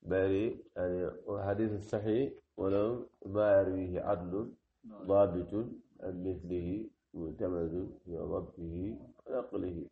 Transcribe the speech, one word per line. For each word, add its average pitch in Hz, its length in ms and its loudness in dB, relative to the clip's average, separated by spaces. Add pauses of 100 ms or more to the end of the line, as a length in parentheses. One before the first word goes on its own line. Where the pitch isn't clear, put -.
بري، 95 600 2 (120)
يعني، 90 340 0 (360)
حديث 107 260 2
الصحيح 107 600 0 (240)
ولم 104 500 2 (200)
ما 101 340 6
يرويه 92 400 0
عدل 98 520 -2 (580)
ضابط 90 420 6 (480)
عن 95 140 -6 (120)
مثله 90 600 -2 (280)
معتمد 85 580 -2 (320)
في 85 120 -8
ضبطه 87 800 -6 (300)
ونقله. 92 640 -4